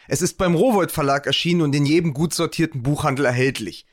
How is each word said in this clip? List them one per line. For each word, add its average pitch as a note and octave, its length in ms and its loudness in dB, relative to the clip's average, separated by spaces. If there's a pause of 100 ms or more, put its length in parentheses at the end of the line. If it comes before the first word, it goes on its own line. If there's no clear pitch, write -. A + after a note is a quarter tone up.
Es C#3 140 -2
ist - 160 -4
beim F3+ 160 2
Rowohlt G3 360 2
Verlag C#3 360 -2
erschienen E3+ 340 0
und C#3+ 140 0
in D3 100 2
jedem D#3+ 300 2
gut D#3+ 180 -2
sortierten D#3+ 500 -2
Buchhandel C#3 440 0
erhältlich. B2 680 -2